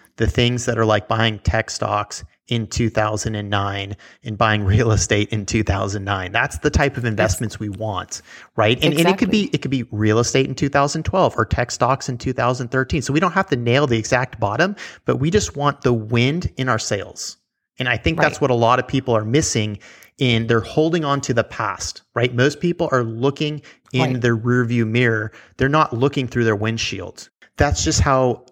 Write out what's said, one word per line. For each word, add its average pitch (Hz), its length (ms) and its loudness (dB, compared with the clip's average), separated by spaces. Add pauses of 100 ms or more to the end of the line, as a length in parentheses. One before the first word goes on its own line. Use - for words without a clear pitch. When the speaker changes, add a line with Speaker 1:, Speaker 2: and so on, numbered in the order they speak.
(160)
Speaker 1:
the 113 100 0
things 120 380 0
that 117 140 -2
are 113 80 4
like 107 220 2
buying 110 320 2
tech - 280 0
stocks - 560 -4 (220)
in 117 200 -2
two 117 220 0
thousand 107 460 -2
and 101 160 -6
nine 98 440 -4 (300)
and 107 140 -8
buying 107 260 2
real 110 280 4
estate 104 360 2
in 104 160 -4
two 110 180 0
thousand 101 420 -4
nine. 95 280 -4
That's 120 280 -2
the 151 100 0
type 143 260 2
of 123 80 -6
Speaker 2:
Ex- 117 60 0
Speaker 1:
investments 104 500 -2
we 107 80 -6
want, 98 540 -8 (340)
right? 113 260 2
And, 156 120 2
and 151 120 0
it 190 120 2
could 214 100 0
Speaker 2:
Exactly. 208 200 2
Speaker 1:
be, - 40 -10
it 151 80 0
could 139 100 -6
be 131 200 0
real 107 280 2
estate 131 280 2
in 131 80 -6
two 139 160 -2
thousand 143 320 0
twelve 165 340 2
or 110 80 2
tech - 260 -2
stocks 127 380 0
in 127 80 -4
two 127 160 -6
thousand 123 360 -2
thirteen. 131 340 -2
So 135 100 -4
we 151 80 4
don't 180 120 2
have 190 180 0
to 135 60 0
nail 120 300 2
the 117 120 2
exact 123 420 0
bottom, 123 340 0 (300)
but 127 120 0
we 139 140 0
just 202 240 0
want 139 280 -2
the 123 100 2
wind 120 640 0
in 131 140 -2
our 110 80 0
sails. - 580 -8 (420)
And 123 120 -2
I 120 80 0
think 165 200 -2
that's 151 180 0
Speaker 2:
Right. - 60 -4
Speaker 1:
what 135 80 2
a 123 40 2
lot 117 240 4
of 123 100 -2
people 127 260 0
are 107 120 0
missing 110 520 0 (380)
in, 117 320 2
they're 117 100 4
holding 160 460 0
on 139 160 0
to 135 120 -4
the 113 120 2
past, - 580 -8 (140)
right? 123 180 0
Most 131 240 2
people 170 320 -2
are 123 140 2
looking 139 580 -4 (300)
in 127 220 2
Speaker 2:
Right. 120 60 -4
Speaker 1:
their 117 160 2
rearview 120 480 2
mirror. 110 460 0 (280)
They're 131 100 2
not 151 240 2
looking 131 340 0
through 120 160 -2
their 110 140 2
windshield. 101 720 -6 (280)
That's 143 280 0
just 160 160 2
how 131 520 2